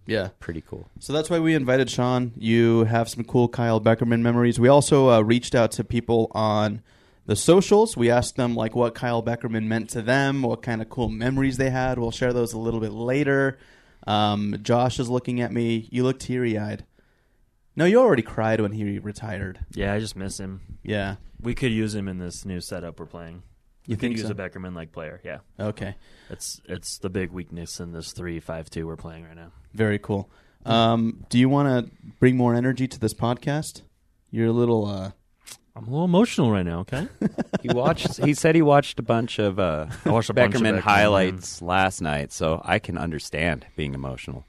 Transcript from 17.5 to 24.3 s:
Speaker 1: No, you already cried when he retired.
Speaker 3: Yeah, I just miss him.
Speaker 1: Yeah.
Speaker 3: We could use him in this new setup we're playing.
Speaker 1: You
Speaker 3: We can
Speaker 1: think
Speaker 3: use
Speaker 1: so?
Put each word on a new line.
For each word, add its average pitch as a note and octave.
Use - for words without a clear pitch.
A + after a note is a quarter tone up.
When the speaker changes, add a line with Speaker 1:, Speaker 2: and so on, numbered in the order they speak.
Speaker 1:
No, D3+
you G#3
already G3
cried A2
when G#2
he G2+
retired. G2
Speaker 3:
Yeah, G2
I G#2+
just A2
miss F#2+
him. F#2+
Speaker 1:
Yeah. G2
Speaker 3:
We A#2
could B2+
use A2
him G2
in F#2
this F2
new F#2
setup E2+
we're D#2+
playing. E2+
Speaker 1:
You A#2
Speaker 3:
We -
can -
Speaker 1:
think A#2
Speaker 3:
use G#2+
Speaker 1:
so? A2